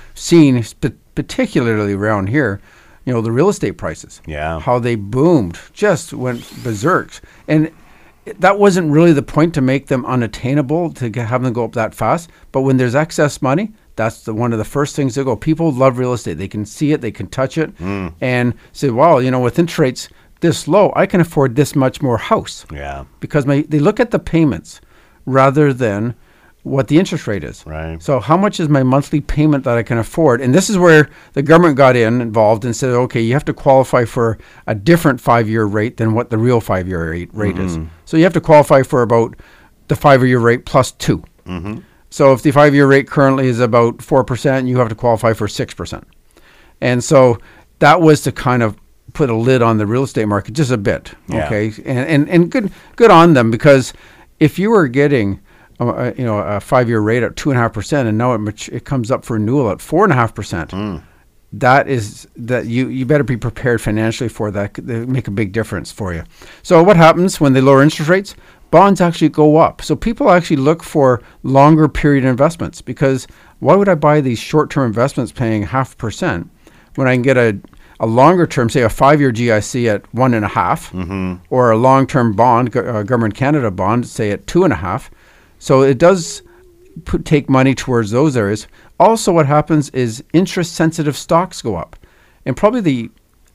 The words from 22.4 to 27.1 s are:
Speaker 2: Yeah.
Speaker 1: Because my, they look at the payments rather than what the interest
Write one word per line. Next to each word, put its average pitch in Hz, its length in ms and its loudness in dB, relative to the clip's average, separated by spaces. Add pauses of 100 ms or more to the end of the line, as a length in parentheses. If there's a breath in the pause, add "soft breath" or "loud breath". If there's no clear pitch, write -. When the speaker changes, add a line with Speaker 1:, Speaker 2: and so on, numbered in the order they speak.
Speaker 2:
Yeah. 143 340 -14 (120)
Speaker 1:
Because - 260 -4
my, 139 240 0
they 151 120 0
look 156 180 0
at 240 140 -2
the - 80 -2
payments 160 600 -2 (460 soft breath)
rather 135 460 2
than 117 420 -4 (480 soft breath)
what 135 240 -4
the 143 120 2
interest 180 280 -2